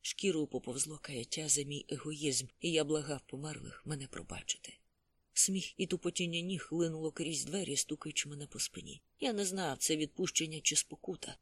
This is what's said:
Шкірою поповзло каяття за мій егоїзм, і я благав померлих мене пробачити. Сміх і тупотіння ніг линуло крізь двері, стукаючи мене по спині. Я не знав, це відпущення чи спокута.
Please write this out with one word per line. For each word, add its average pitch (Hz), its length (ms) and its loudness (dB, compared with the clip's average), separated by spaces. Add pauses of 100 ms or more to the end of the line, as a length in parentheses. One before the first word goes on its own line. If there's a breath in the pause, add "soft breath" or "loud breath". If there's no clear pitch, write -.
Шкірою 160 460 2
поповзло 147 540 -2
каяття 143 480 -4
за 147 140 6
мій 143 260 -4
егоїзм, 147 560 0 (140)
і 170 120 -2
я 156 120 6
благав 147 440 0
померлих 143 580 -8
мене 139 220 -4
пробачити. - 720 -8 (560)
Сміх - 460 2
і 190 80 2
тупотіння 170 520 0
ніг 180 320 -2
линуло 160 400 4
крізь 151 340 -2
двері, 160 320 0
стукаючи - 520 -2
мене 143 180 -10
по - 120 -12
спині. - 420 -6 (180)
Я 262 140 0
не 202 120 2
знав, 175 320 0
це - 180 4
відпущення 156 640 0
чи - 140 4
спокута. - 680 -2